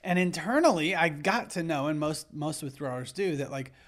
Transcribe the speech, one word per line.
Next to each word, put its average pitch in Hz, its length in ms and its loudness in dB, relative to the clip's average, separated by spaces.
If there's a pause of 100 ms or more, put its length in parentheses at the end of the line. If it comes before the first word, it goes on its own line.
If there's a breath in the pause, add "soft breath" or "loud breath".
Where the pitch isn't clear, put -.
and 180 160 2
internally, 180 760 4
I 170 140 4
got 190 420 0
to 175 120 -4
know, 147 240 0
and 151 120 -2
most, 151 340 -4
most 151 300 -6
withdrawers 131 480 -8
do, 180 260 -2
that, 135 140 -4
like, 135 200 -8 (160 soft breath)